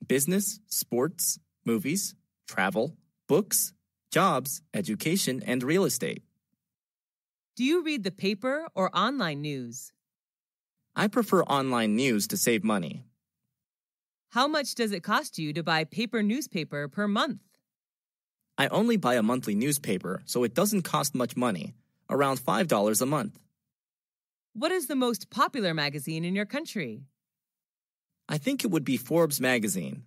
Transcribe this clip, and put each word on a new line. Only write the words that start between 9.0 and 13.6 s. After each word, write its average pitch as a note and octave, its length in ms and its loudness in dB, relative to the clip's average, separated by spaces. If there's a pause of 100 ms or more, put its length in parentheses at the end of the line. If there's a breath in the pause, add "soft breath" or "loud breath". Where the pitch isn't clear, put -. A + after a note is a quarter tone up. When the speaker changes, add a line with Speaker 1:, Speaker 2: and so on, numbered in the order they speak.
Speaker 2:
news? B2+ 500 -8 (1040)
Speaker 1:
I G3 120 2
prefer G3+ 360 2
online B2 520 2
news A#2 320 2
to G#2 100 -4
save A2 260 2
money. G2 400 -2 (1300)